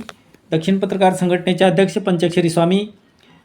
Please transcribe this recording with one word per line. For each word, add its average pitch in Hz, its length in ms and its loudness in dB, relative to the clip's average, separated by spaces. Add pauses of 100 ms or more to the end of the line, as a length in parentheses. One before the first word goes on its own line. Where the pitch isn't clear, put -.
(500)
दक्षिण 165 280 0
पत्रकार 190 340 0
संघटनेचे 180 520 0
अध्यक्ष 190 340 2
पंचाक्षरी 175 520 0
स्वामी, 175 360 0 (580)